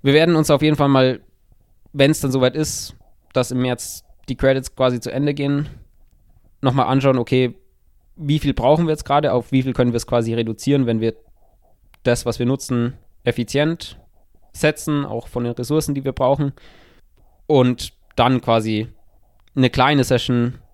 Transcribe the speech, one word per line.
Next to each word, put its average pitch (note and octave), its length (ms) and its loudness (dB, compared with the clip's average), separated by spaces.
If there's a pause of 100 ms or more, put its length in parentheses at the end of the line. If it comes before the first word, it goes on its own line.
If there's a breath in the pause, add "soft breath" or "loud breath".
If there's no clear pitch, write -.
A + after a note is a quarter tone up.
Wir C#3 120 4
werden E3 220 4
uns D#3 140 2
auf C#3+ 120 4
jeden D3+ 140 2
Fall C#3 120 2
mal, C3 320 2 (720)
wenn's C#3+ 280 2
dann C3+ 120 -2
soweit B2+ 240 0
ist, - 400 -8 (360)
dass B2+ 200 -2
im B2+ 100 -2
März - 420 -6 (240)
die B2+ 80 -6
Credits C3+ 380 0
quasi B2 260 0
zu - 120 -10
Ende C#3+ 200 -2
gehen, C#3+ 360 -4 (920)
nochmal C3 260 2
anschauen, C3 320 2
okay, B2 360 0 (600)
wie D3+ 240 -2
viel C#3+ 140 -2
brauchen D#3 320 2
wir D#3 60 0
jetzt D3+ 120 -6
gerade, C#3+ 280 0
auf A#2+ 200 -2
wie C3 100 2
viel C3 100 -4
können A#2+ 200 0
wir A#2+ 40 -4
es A2+ 100 -6
quasi A2+ 280 -2
reduzieren, A#2 520 -2
wenn A2+ 140 -2
wir A2+ 140 -2 (880)
das, A#2+ 240 0
was A#2 120 -4
wir B2 80 -2
nutzen, B2 480 -2 (300)
effizient C#3+ 760 -2 (540)
setzen, D3+ 540 -2
auch A2+ 220 -10
von A#2+ 160 -6
den A#2+ 100 -4
Ressourcen, C#3+ 400 -2
die C3+ 100 -6
wir C3+ 80 -4
brauchen. C#3 400 0 (960 soft breath)
Und B2 460 2 (240)
dann B2+ 240 2
quasi A2 480 0 (680)
eine B2+ 160 2
kleine C3+ 340 2
Session A#2+ 500 0 (200)